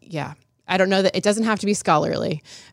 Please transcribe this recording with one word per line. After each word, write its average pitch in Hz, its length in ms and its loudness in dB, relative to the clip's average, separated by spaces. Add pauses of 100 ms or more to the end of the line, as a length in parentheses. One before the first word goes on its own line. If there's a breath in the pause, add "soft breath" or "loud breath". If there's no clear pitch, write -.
yeah. 147 320 -10 (340)
I 185 120 0
don't 190 100 4
know 190 140 2
that, 190 120 2
it 185 80 -2
doesn't 208 220 0
have 220 160 0
to 190 60 -4
be 208 80 2
scholarly. 156 680 0 (300 loud breath)